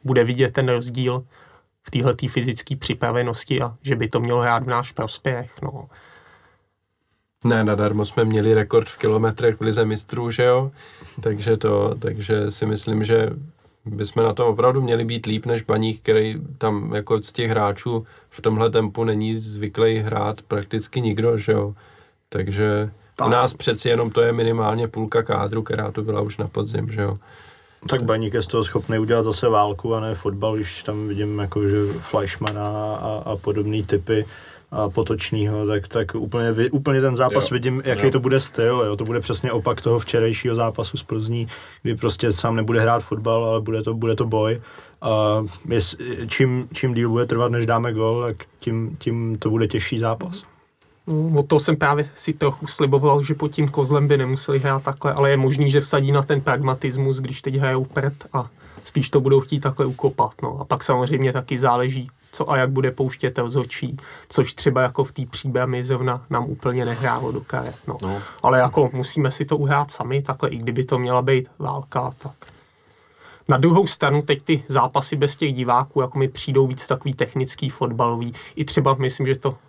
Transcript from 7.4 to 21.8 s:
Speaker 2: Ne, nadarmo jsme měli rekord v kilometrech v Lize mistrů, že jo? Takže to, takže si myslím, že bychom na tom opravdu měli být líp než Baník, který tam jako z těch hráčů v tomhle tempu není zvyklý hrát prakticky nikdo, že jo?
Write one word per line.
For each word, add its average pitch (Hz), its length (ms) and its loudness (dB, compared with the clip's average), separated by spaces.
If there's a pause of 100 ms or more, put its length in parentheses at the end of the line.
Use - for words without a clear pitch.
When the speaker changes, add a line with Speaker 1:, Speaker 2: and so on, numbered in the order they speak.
Speaker 2:
Ne, 113 200 4
nadarmo 104 400 2
jsme 113 200 0
měli 110 300 4
rekord 110 340 2
v - 100 -16
kilometrech 110 580 2
v - 40 -12
Lize 110 240 2
mistrů, 117 460 -4
že 123 140 2
jo? 127 260 4 (500)
Takže 107 360 0
to, 104 420 2
takže 104 520 -2
si 110 160 -4
myslím, 107 380 -2
že 110 260 4 (540)
bychom 107 400 -2
na 110 80 4
tom 120 160 2
opravdu 127 340 4
měli 117 220 0
být 113 220 -4
líp 110 200 -2
než 117 160 0
Baník, 110 400 0
který 110 340 2 (220)
tam 107 360 -2
jako 104 280 0
z - 100 -14
těch 113 180 -2
hráčů 113 560 -2 (240)
v - 120 -20
tomhle 110 280 2
tempu 113 340 0
není 110 320 0
zvyklý 110 640 0
hrát 107 440 -2
prakticky 107 580 -4
nikdo, 113 380 2
že 107 140 0
jo? 101 220 0 (540)